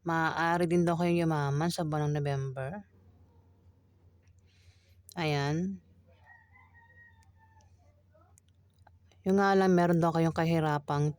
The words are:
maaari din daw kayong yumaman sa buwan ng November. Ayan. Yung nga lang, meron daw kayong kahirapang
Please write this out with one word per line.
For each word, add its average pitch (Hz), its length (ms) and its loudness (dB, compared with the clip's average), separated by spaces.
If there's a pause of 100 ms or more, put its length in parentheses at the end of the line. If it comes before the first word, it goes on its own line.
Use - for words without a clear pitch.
maaari 165 640 0
din 175 160 2
daw 170 160 0
kayong 170 320 0
yumaman 147 400 -2
sa 175 160 -4
buwan 151 240 -2
ng 151 80 -2
November. 139 640 -6 (2250)
Ayan. 156 640 -2 (3500)
Yung 190 80 2
nga 196 160 4
lang, 190 240 4
meron 175 240 2
daw 170 80 2
kayong 165 240 2
kahirapang 151 840 0